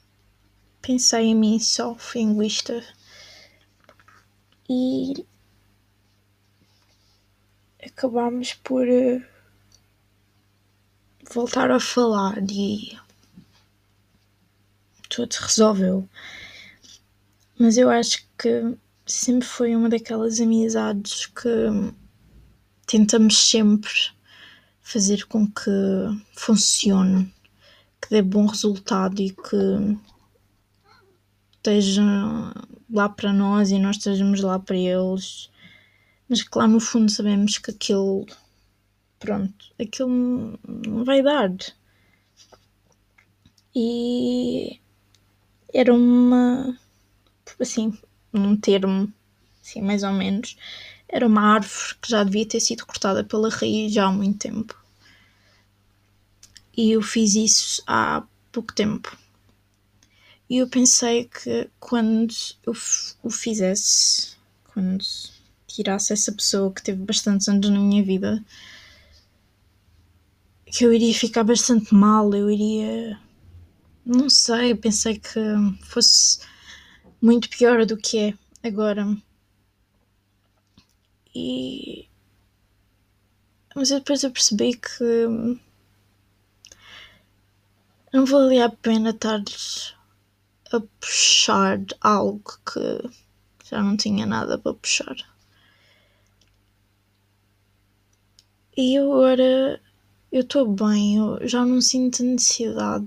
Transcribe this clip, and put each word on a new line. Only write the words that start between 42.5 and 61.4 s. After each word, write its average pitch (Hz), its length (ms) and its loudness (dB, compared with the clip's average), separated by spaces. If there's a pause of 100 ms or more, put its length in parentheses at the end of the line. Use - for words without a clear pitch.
E 240 1080 -4 (920)
era 247 220 4
uma, 247 840 4 (840)
assim, 226 360 -4 (360)
num 202 240 2
termo, 196 560 0 (500)
assim, - 200 -12
mais 196 200 -2
ou 196 100 -2
menos, 196 440 -4 (520)
era 277 180 0
uma 214 160 4
árvore 214 600 0
que - 80 -12
já 208 140 2
devia 208 220 0
ter 226 140 -6
sido 226 260 -4
cortada 202 360 -4
pela 214 260 -2
raiz 214 440 -4
já 202 140 2
há 190 60 2
muito 202 260 -2
tempo. - 380 -10 (2000)
E 226 140 4
eu 220 120 2
fiz 214 340 0
isso - 500 0
há 147 380 -2 (260)
pouco 226 240 -10
tempo. - 420 -4 (1300)
E 247 80 0
eu 254 100 0
pensei 240 560 2
que 233 540 -8